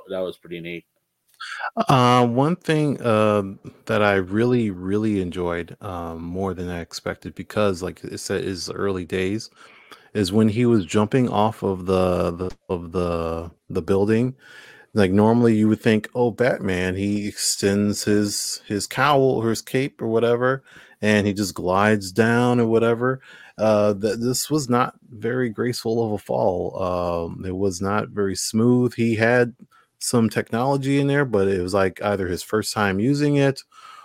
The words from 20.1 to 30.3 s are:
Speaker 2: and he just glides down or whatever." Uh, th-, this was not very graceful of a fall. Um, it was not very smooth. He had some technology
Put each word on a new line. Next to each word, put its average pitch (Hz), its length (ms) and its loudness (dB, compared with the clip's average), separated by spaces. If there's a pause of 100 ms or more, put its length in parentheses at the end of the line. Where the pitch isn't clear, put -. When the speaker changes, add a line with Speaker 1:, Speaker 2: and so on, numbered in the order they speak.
Speaker 2:
and 104 280 4
he 101 60 2
just 95 200 -4
glides 95 580 2
down 120 480 2
or 117 60 2
whatever." 117 560 0 (380)
Uh, 104 340 4
th-, 101 240 -2
this 123 320 -2
was 147 180 -2
not 123 280 0 (160)
very 120 380 -4
graceful 117 540 -2
of 107 100 -2
a 101 40 -2
fall. 98 640 -2
Um, 90 640 -4
it 92 100 -6
was 95 260 -2
not 101 280 -2
very 98 260 -4
smooth. 123 600 0
He 117 180 0
had 117 400 2 (460)
some 113 280 2
technology 135 720 -2